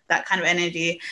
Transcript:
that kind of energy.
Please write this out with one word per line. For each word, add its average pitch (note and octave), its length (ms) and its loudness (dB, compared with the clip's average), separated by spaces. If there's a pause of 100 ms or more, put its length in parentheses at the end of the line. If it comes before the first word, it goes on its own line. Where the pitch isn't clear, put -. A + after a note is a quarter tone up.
that - 180 0
kind F#3 160 0
of D#3+ 60 0
energy. E3+ 520 0 (120)